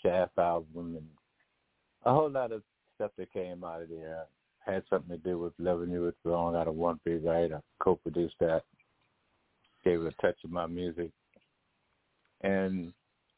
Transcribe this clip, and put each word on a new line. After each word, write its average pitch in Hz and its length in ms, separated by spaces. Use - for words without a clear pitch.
Shaft 90 360
album, 85 580
and 78 100
a 123 80
whole 151 180
lot 127 220
of 107 100
stuff 104 240
that 92 140
came 90 320
out 82 180
of 85 80
there 80 340
had 95 240
something 87 220
to 85 120
do 90 160
with 85 200
Loving 87 320
You 87 180
Is 85 60
Wrong 85 320
out 82 120
of 80 60
One 82 300
Big 85 200
Right. 82 280
I 76 80
co-produced 85 640
that, 82 240
gave 87 180
it 80 160
a - 40
touch 90 220
of 80 60
my 85 160
music. 85 440
And, 95 500